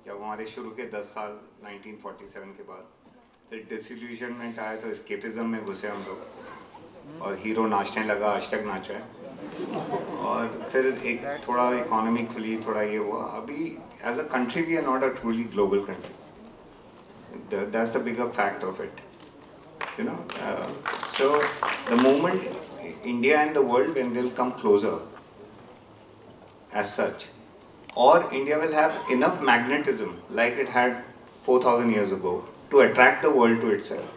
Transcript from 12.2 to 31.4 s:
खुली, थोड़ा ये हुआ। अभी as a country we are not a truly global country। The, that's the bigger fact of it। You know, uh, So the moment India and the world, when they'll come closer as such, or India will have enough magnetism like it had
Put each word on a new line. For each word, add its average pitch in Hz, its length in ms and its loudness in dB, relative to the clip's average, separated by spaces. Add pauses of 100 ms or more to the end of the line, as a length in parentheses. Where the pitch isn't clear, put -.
खुली, 110 320 -4
थोड़ा 107 240 -2
ये 104 160 0
हुआ। 104 260 -2
अभी 143 540 -8 (280)
as 120 120 -2
a 151 120 -4
country 131 400 0
we 165 100 2
are 143 80 -2
not 135 160 2
a 127 180 0
truly 113 240 0 (100)
global 98 340 2
country। - 260 -12 (1300)
The, 101 160 -2 (100)
that's 113 220 0
the 113 120 -2
bigger 120 200 -2 (100)
fact 101 320 -2
of 95 100 -10
it। 98 140 -8 (1040)
You 233 100 -2
know, - 100 -6 (200)
uh, - 600 -6 (160)
So 143 240 6 (460)
the 120 100 4
moment 143 440 6 (640)
India 123 360 4
and 151 140 2
the 147 80 4
world, 127 340 4
when 123 180 0
they'll 123 160 0
come 123 240 -2
closer 101 460 4 (1700)
as 104 220 -2
such, - 340 -2 (680)
or 127 360 8
India 139 260 0
will 156 140 0
have 156 240 4 (160)
enough 151 300 2
magnetism 123 880 0
like 117 240 2
it 127 160 -2
had 123 340 2 (400)